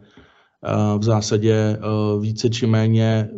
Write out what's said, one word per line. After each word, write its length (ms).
eh, 320
v 60
zásadě, 500
eh, 260
více 300
či 180
méně 720